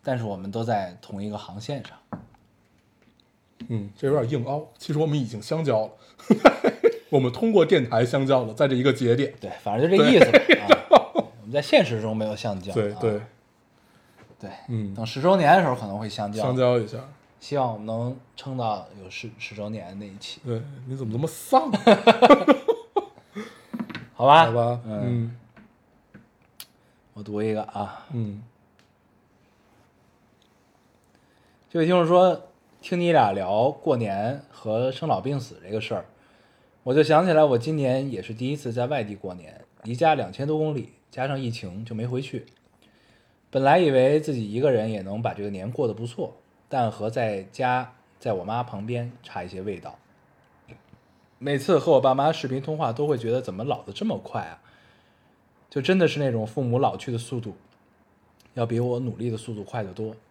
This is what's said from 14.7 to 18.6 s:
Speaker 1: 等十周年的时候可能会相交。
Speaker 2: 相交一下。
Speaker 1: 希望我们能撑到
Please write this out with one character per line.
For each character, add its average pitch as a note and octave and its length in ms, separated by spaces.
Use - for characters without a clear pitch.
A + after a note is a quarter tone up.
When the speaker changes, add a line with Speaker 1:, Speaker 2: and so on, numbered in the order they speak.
Speaker 1:
等 A2+ 100
十 A2+ 160
周 F#3 160
年 D#3+ 200
的 F#3+ 60
时 D#3 60
候 B2+ 60
可 B2 100
能 G2+ 140
会 G#2+ 100
相 G#2 240
交。 G#2+ 100
Speaker 2:
相 B2+ 140
交 B2 220
一 A2 80
下。 A#2 120
Speaker 1:
希 C#3+ 180
望 B2+ 120
我 A2 60
们 G#2 80
能 A#2 320
撑 C3 200
到 A2+ 300